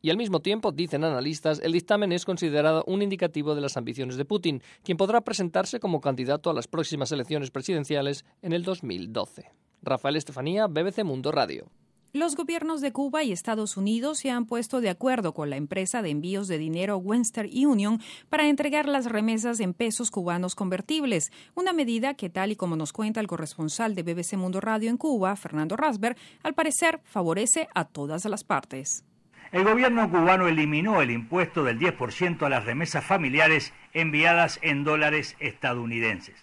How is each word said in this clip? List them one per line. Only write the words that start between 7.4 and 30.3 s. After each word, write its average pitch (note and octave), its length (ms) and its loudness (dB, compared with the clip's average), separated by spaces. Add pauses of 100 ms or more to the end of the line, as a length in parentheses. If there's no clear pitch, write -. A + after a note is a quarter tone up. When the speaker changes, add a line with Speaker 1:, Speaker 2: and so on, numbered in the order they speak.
Speaker 1:
presidenciales C#3+ 720 -2 (200)
en E3+ 100 -2
el F3 100 0
dos F3+ 200 -4
mil F#2 280 -6
doce. - 380 -6 (320)
Rafael C3+ 340 0
Estefanía, D#3 520 -2
B D#3 160 0
B G3 80 0
C G#3+ 120 -2
Mundo C#3 280 -2
Radio. G#2 400 -2 (400)
Speaker 2:
Los D#4 240 -2
gobiernos D#4+ 460 -4
de C#4 100 -2
Cuba C#4+ 320 -2
y A#3+ 80 0
Estados G#3+ 460 -4
Unidos A3+ 400 0
se C4+ 140 -2
han A#3+ 160 -2
puesto A#3+ 340 -2
de G#3+ 80 2
acuerdo G#3 460 0
con D3 160 -4
la C3+ 60 -4
empresa F#3 440 -4
de F3+ 80 -2
envíos F#3 380 -2
de E3+ 100 -2
dinero E3+ 400 -2
Western G#3+ 560 0
Union A3+ 480 4 (280)
para D4+ 180 4
entregar D4 400 2
las C#4 180 2
remesas A3 540 0
en F3+ 160 0
pesos A#3 340 -2
cubanos F3+ 460 -2
convertibles, G3+ 760 0 (220)
una F#4 180 0
medida C4+ 440 0
que, F3+ 160 -6
tal G3 200 -2
y G#3 40 -2
como F3 200 -2
nos D#3 180 -4
cuenta A3 260 -4
el G#3+ 80 -2
corresponsal E3 680 -4
de F#3+ 80 -4
B E3+ 140 -2
B F3+ 80 -6
C F#3+ 140 -4
Mundo F#3 220 -2
Radio A3 300 -2
en A#3+ 80 0
Cuba, G3+ 380 0
Fernando D#3 400 -4
Rasberg, A#3+ 420 0 (240)
al D#4+ 140 -4
parecer D#4+ 480 2
favorece G3+ 720 0
a E3 100 2
todas D#3 400 -6
las G#3+ 180 -4
partes. - 640 -4 (460)
Speaker 3:
El F3+ 120 2
gobierno A#3 460 4
cubano F3+ 380 6